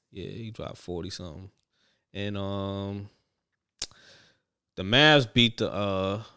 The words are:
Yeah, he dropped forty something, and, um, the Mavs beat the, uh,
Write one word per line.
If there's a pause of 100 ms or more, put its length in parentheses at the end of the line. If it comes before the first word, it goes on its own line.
(120)
Yeah,
he
dropped
forty
something, (640)
and,
um, (1700)
the
Mavs
beat
the,
uh, (140)